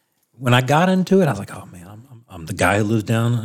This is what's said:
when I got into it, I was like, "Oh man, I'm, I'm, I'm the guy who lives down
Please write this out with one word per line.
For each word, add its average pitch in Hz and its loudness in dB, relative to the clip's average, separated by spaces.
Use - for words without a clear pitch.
when 123 2
I 127 4
got 151 2
into 185 2
it, 165 4
I - 2
was - -2
like, - -12
"Oh - -18
man, 87 -20
I'm, 107 -20
I'm, - -20
I'm 85 -16
the 80 -8
guy 92 2
who 110 0
lives 107 0
down 117 0